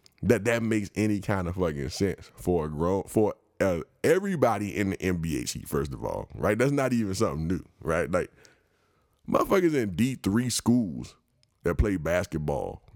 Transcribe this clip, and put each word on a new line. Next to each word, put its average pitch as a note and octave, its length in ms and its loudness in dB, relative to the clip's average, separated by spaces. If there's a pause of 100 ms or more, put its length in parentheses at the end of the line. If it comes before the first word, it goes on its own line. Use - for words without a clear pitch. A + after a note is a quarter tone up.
(220)
that G#2 220 4
that A#2 180 2
makes G#2+ 320 0
any G#2 260 0
kind F#2+ 280 0
of F2 60 -4
fucking D#2 340 -2
sense - 460 -4
for E2+ 320 0
a - 20 -4
grown, E2+ 360 0
for, G#2+ 300 2 (260)
uh, F2+ 200 0 (240)
everybody C3+ 720 2
in G2 140 0
the - 120 -4
N F#2 140 0
B D#2+ 240 -2
A - 40 -6
cheat, - 220 -8
first C#2+ 280 -2
of G#1+ 100 -12
all, G1+ 300 -6
right? G#2 240 0
That's C3+ 140 4
not C3 200 0
even G#2+ 220 0
something D#2+ 320 0
new, F2 180 -2 (160)
right? E2 300 0
Like, F2 200 -2 (960)
motherfuckers F#3 460 2
in G#2 220 0
D B2 200 0
three A#2 340 0
schools F#2+ 680 0 (460)
that E2 140 0
play G#2 200 2
basketball D#2 840 -2 (140)